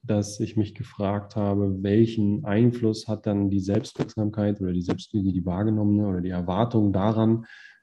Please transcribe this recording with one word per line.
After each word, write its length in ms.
dass 380
ich 160
mich 180
gefragt 600
habe, 460
welchen 600
Einfluss 640
hat 200
dann 240
die 100
Selbstwirksamkeit 1000
oder 120
die 100
Selbst-, 300
die, 200
die 140
wahrgenommene 640
oder 120
die 100
Erwartung 640
daran, 540